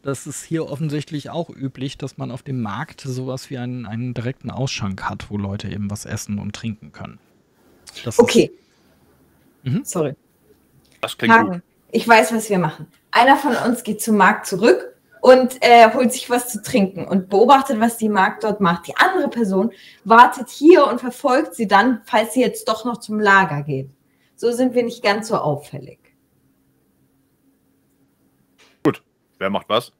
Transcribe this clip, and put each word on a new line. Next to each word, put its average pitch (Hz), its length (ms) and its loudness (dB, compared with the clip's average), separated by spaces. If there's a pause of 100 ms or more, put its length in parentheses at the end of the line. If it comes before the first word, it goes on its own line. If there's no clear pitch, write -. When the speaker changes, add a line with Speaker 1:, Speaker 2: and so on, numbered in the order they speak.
Speaker 1:
Das 139 240 -10
ist - 160 -12
hier 160 260 -6
offensichtlich 147 600 -8
auch 160 200 -8
üblich, 135 480 -10
dass - 200 -12
man 131 140 -10
auf 123 120 -14
dem 131 180 -8
Markt 107 400 -10
sowas 127 480 -10
wie 135 80 -10
einen, 123 300 -10
einen 120 260 -8
direkten 120 380 -8
Ausschank 139 580 -6
hat, - 220 -12
wo 104 60 -6
Leute 101 320 -8
eben 101 200 -8
was 104 160 -10
essen 104 340 -8
und 98 160 -10
trinken 101 360 -12
können. - 280 -18 (840)
Das 113 160 -8
ist - 0 -
Speaker 2:
Okay. 233 320 4 (1120)
Speaker 1:
Mhm. 143 220 -4
Speaker 2:
Sorry. 156 280 -4 (840)
Speaker 3:
Das - 180 -10
klingt 226 160 2
Speaker 2:
Hagen, 226 200 2
Speaker 3:
gut. 175 80 -12 (300)
Speaker 2:
ich 226 160 -4
weiß, 226 260 4
was 214 160 -6
wir 190 100 0
machen. 160 280 -6 (240)
Einer 262 260 6
von 269 180 -2
uns 240 280 -2
geht - 180 -6
zum 214 160 0
Markt 196 300 2
zurück 226 420 2 (320)
und, 254 400 6
äh, 233 320 8
holt 240 200 0
sich - 160 -10
was 240 200 -2
zu - 120 -10
trinken 190 440 -2
und 185 240 -2
beobachtet, 247 500 4
was 226 180 0
die 214 120 -2
Magd 208 340 0
dort 208 180 -4
macht. 175 260 0
Die - 100 -14
andere 370 320 0
Person 202 420 -2 (340)
wartet 226 440 6
hier 302 380 6
und 240 120 -4
verfolgt 254 560 -4
sie 226 120 -4
dann, 220 380 2
falls 226 280 -2
sie 262 80 0
jetzt - 280 -2
doch 226 160 -6
noch 240 140 -6
zum 214 200 -8
Lager 190 440 2
geht. 135 260 -8 (460)
So 233 160 -2
sind 240 240 -2
wir 240 80 2
nicht 233 200 -8
ganz 214 260 -2
so 214 80 -2
auffällig. - 640 -6 (2750)
Speaker 3:
Gut. - 180 -2 (380)
Wer 95 100 -4
macht 98 200 -6
was? 107 300 -4